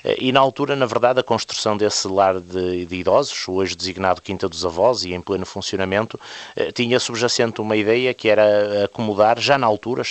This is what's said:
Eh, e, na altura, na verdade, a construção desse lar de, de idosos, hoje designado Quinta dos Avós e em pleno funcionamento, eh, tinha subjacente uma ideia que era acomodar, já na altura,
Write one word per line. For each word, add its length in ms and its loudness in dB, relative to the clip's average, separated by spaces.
Eh, 160 0
e, 140 0
na 80 4
altura, 380 0
na 80 2
verdade, 340 2
a 40 0
construção 520 -2
desse 320 0
lar 320 2
de, 460 -4
de 100 -8
idosos, 540 0
hoje 260 -2
designado 460 -2
Quinta 260 -6
dos 180 -6
Avós 380 0
e 100 -6
em 60 -4
pleno 260 -4
funcionamento, 720 -4
eh, 160 -4
tinha 300 0
subjacente 580 -2
uma 160 -2
ideia 380 2
que 160 0
era 560 4
acomodar, 520 2
já 200 2
na 100 2
altura, 440 -2